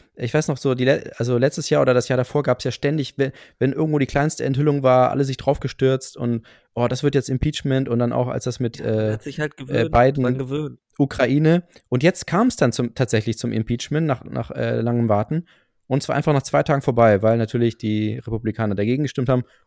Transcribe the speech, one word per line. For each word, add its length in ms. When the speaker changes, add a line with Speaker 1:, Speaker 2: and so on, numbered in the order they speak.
Speaker 1:
ich 180
weiß 160
noch 80
so, 180
die 100
le-, 320
also 200
letztes 320
Jahr 120
oder 120
das 160
Jahr 80
davor 260
gab's 220
ja 60
ständig, 460
wenn, 140
wenn 120
irgendwo 280
die 80
kleinste 360
Enthüllung 400
war, 280
alle 120
sich 140
draufgestürzt 800
und, 280
„Oh, 160
das 140
wird 120
jetzt 140
Impeachment“ 580
und 120
dann 120
auch, 160
als 160
das 160
mit, 200
Speaker 2:
Ja, 80
man 120
Speaker 1:
äh, 140
Speaker 2:
hat 100
sich 160
halt 200
Speaker 1:
äh, 60
Speaker 2:
gewöhnt, 280
Speaker 1:
Biden, 300
Speaker 2:
dran 140
gewöhnt. 420
Speaker 1:
Ukraine 680
und 140
jetzt 240
kam's 300
dann 160
zum, 200
tatsächlich 440
zum 160
Impeachment 540
nach, 180
nach, 260
äh, 300
langem 280
Warten 360
und 160
zwar 140
einfach 160
nach 100
zwei 200
Tagen 180
vorbei, 400
weil 160
natürlich 400
die 400
Republikaner 580
dagegen 280
gestimmt 260
haben 140